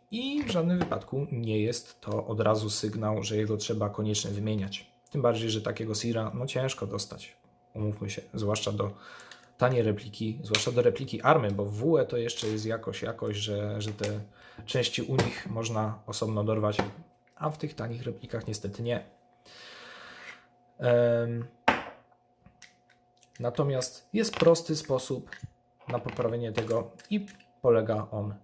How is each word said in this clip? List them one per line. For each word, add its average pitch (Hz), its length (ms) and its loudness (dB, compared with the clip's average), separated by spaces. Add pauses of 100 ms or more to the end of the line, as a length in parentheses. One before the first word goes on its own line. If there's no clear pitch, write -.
(120)
i 269 320 -2
w 240 60 -2
żadnym 175 300 4
wypadku 143 520 -2
nie 110 300 0
jest - 400 -2
to 107 260 -4
od 107 120 -2
razu 107 300 4
sygnał, 110 540 -2
że 107 140 -2
jego 107 200 0
trzeba 107 320 -2
koniecznie 107 420 -2
wymieniać. 101 600 -4 (200)
Tym 147 100 0
bardziej, 113 280 4
że 110 120 0
takiego 107 340 -4
sira, 113 380 -2
no, 123 120 -4
ciężko 131 420 -2
dostać, - 500 -8 (360)
umówmy 104 360 -2
się, - 120 -6 (120)
zwłaszcza 104 380 0
do 104 200 -2 (680)
taniej 123 260 4
repliki, 110 600 -2
zwłaszcza 110 280 2
do 120 100 4
repliki 120 400 2
army, 123 300 6
bo 101 140 0
w 104 100 -4
W 143 220 4
E 131 80 6
to 123 120 -2
jeszcze 117 300 -2
jest 107 180 -2
jakoś, 110 360 -4
jakoś, 113 360 -4
że, 104 440 -2
że 107 100 -4
te 104 280 -2 (460)
części - 360 0
u 131 140 0
nich - 340 2
można 110 560 -2
osobno 107 380 0
dorwać, 107 340 2 (580)
a 156 140 -2
w 147 80 -6
tych 151 160 -6
tanich 117 300 -6
replikach - 440 -6
niestety 107 360 -6
nie. 117 200 -2 (1800)
Em, 120 640 4 (1900)
natomiast 127 720 -2
jest 214 220 2
prosty 165 400 6
sposób 131 600 -2 (520)
na 120 120 -2
poprawienie 117 520 -2
tego 110 400 0 (180)
i 202 160 0 (360)
polega 110 500 4
on 104 220 -4 (100)